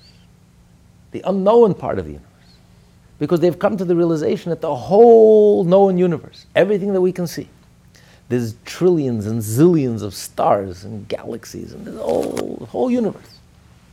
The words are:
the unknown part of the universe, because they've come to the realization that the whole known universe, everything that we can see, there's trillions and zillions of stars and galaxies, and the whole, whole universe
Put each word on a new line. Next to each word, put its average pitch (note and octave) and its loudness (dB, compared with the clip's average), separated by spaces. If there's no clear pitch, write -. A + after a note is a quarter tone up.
the - -12
unknown G3+ 4
part - -6
of E2+ -8
the D2+ -12
universe, D2 -18
because D3+ -2
they've F3 0
come G#3 -2
to F#3 -6
the F3 0
realization E3+ -2
that D#3 -8
the D3+ -6
whole G#3+ 6
known F#3+ 4
universe, F3 -4
everything G3 0
that F#3 0
we F#3 2
can F3 -6
see, - -12
there's A#2+ -4
trillions C#3 -2
and A2+ -4
zillions B2+ 2
of G#2 -10
stars G2 -4
and G#2 -14
galaxies, - -14
and - -18
the - -16
whole, - -6
whole B3 -4
universe A#3 -6